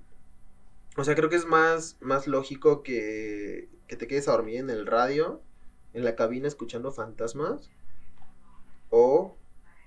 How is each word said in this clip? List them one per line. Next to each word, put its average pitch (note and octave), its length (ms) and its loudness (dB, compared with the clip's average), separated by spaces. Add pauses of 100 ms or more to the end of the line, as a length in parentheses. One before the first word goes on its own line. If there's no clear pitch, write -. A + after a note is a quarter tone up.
(960)
O C#3+ 60 0
sea, D3 120 4
creo D#3 140 4
que E3+ 60 2
es E3+ 100 2
más, D#3+ 560 4
más C3+ 260 0
lógico C#3 560 4
que, G#2+ 840 -6 (180)
que - 80 -10
te A2+ 120 -8
quedes C#3 200 0
a C#3+ 40 4
dormir A2 280 2
en C3+ 100 -6
el G#2+ 180 -4
radio, C3+ 540 2 (520)
en B2 100 -4
la A#2 120 0
cabina B2 320 0
escuchando B2+ 440 -6
fantasmas, A#2 800 -4 (1200)
o, C3+ 460 6 (520)